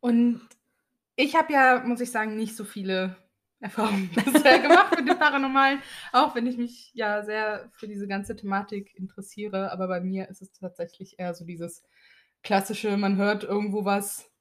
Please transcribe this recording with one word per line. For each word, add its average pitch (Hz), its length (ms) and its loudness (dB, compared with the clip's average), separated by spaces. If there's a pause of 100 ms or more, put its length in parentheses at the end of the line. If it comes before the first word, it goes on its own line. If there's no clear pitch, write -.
Und 240 400 2 (760)
ich 285 200 2
habe 320 160 2
ja, 262 320 6
muss 240 160 -2
ich 240 100 -4
sagen, 214 260 -4
nicht 220 200 -6
so 208 80 -10
viele 185 520 -4 (440)
Erfahrungen 202 520 -2
<laughs> - 20 -12
bisher 277 460 6
gemacht 349 380 6
mit 262 100 -2
dem 359 100 2
Paranormalen, 269 640 2 (300)
auch 269 220 2
wenn 240 120 -2
ich 254 100 -4
mich 240 380 -10
ja 208 280 -2
sehr 214 500 -4
für - 140 -16
diese 202 220 -10
ganze 196 280 -6
Thematik 202 580 -6
interessiere, 196 760 -8
aber 185 160 -6
bei 180 120 -4
mir 190 280 -6
ist - 120 -20
es 190 120 -20
tatsächlich 180 680 -14
eher 180 160 -6
so 170 100 -16
dieses 170 380 -12 (600)
klassische, 202 540 -2
man 196 200 0
hört 202 280 0
irgendwo 208 400 -4
was 202 460 -4 (100)